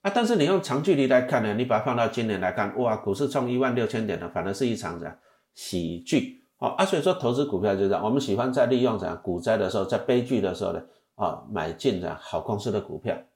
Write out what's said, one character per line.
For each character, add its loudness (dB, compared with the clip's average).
啊， 0
但 2
是 4
你 4
用 4
长 -2
距 4
离 4
来 6
看 0
呢， 0
你 0
把 2
它 -6
放 0
到 2
今 -2
年 0
来 2
看， -2
哇， 2
股 -2
市 0
创 0
一 0
万 2
六 2
千 -2
点 -2
了， -8
反 -4
而 -2
是 -2
一 0
场 -8
的 -12
喜 -6
剧。 -2
哦， -2
啊， 4
所 0
以 -2
说 2
投 -2
资 2
股 -2
票 2
就 2
是 2
这 2
样， -2
我 0
们 2
喜 -2
欢 0
在 4
利 4
用 2
怎 -4
样 -6
股 -4
灾 2
的 0
时 0
候， 0
在 0
悲 2
剧 0
的 0
时 -6
候 -2
呢， -8
啊， -4
买 -4
进 0
怎 -6
样 -6
好 -6
公 -4
司 -4
的 0
股 -8
票 -4